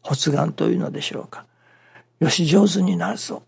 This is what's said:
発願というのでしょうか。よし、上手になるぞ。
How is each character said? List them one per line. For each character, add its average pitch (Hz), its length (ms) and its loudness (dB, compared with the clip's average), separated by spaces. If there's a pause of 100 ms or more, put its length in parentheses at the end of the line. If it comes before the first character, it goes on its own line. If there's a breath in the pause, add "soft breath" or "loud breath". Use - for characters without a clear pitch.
発 143 300 -2
願 143 220 0
と - 160 0
い - 60 2
う - 40 0
の 151 120 -4
で 147 100 -8
し - 120 -8
ょ - 80 -10
う - 60 -16
か。 - 180 -18 (720 soft breath)
よ 156 100 2
し、 175 160 0
上 202 220 6
手 185 140 2
に 185 140 2
な 170 160 -2
る - 60 -6
ぞ。 - 300 -10